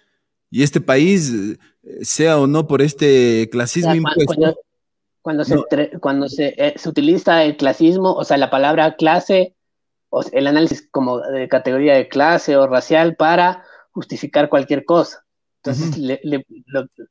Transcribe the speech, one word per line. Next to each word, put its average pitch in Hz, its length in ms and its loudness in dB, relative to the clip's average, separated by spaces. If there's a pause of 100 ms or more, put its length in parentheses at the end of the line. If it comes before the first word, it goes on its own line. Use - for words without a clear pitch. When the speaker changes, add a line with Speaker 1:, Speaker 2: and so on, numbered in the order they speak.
(500)
Speaker 1:
Y 131 140 -2
este 147 160 0
país, 151 540 2 (500)
eh, - 180 -18
sea 156 380 2
o 139 80 2
no 151 180 0
por 139 160 0
este 127 720 2
clasismo 143 400 -2
Speaker 2:
O - 40 2
sea, 165 60 0
cua-, 151 120 -4
Speaker 1:
impuesto, 156 220 0
Speaker 2:
cuando, 160 240 0 (600)
cuando 151 220 -4
se 143 120 0
Speaker 1:
no. 143 140 0
Speaker 2:
tre-, 151 300 -2
cuando 139 300 -2
se, 139 280 -4
eh, 147 200 0
se - 100 -12
utiliza 160 560 2
el 151 140 0
clasismo, 170 560 2
o 147 100 -4
sea, 143 140 0
la 139 120 0
palabra 151 460 0
clase, 180 580 0 (560)
o 127 120 -4
s-, - 100 -12
el 139 160 0
análisis 151 420 0
como 123 300 -4
de 131 300 -6
categoría 135 460 2
de 131 120 2
clase 156 480 0
o 135 120 4
racial 156 500 0
para 175 480 0 (260)
justificar 147 560 -4
cualquier 139 380 -2
cosa. - 400 -2 (320)
Entonces, 135 320 -6
Speaker 1:
Ujú. 151 100 -6
Speaker 2:
le, 135 240 -6
le, 143 220 -4 (220)
lo, - 180 -6 (260)